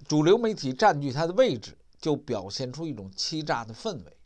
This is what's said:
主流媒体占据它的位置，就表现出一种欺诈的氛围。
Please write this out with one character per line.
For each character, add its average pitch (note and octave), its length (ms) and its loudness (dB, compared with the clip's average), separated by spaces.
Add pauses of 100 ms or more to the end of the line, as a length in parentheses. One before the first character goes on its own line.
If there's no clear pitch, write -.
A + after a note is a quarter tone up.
主 D3+ 160 4
流 F3+ 120 8
媒 A3+ 180 0
体 C3+ 200 -4
占 D#3+ 260 4
据 C#3 120 -4
它 D3+ 140 -2
的 E3+ 80 -4
位 G3+ 240 4
置， - 180 -14 (240)
就 D3+ 160 0
表 G#2 320 -6
现 B2+ 240 -8
出 D#3 140 -10
一 D3+ 80 -6
种 G2 220 -12
欺 D#3 260 -6
诈 C#3 240 -4
的 A2 80 -14
氛 D#3 300 -8
围。 - 220 -20